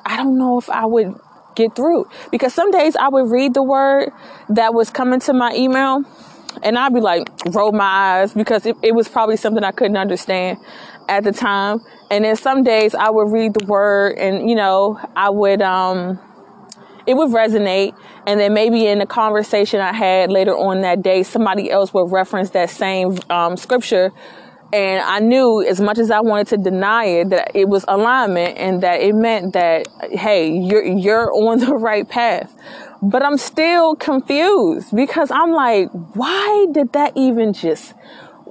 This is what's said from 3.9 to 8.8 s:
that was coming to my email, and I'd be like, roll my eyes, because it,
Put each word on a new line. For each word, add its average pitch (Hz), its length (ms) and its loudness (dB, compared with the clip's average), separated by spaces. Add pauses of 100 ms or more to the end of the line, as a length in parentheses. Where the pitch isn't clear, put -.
that 226 240 2
was 226 160 2
coming 254 320 -2
to 285 120 0
my 247 200 0
email, 262 500 0 (600)
and 226 140 0
I'd 262 160 0
be 240 60 2
like, 180 300 0 (220)
roll 208 200 0
my 208 140 0
eyes, 190 480 2
because 214 320 -2
it, 233 160 -2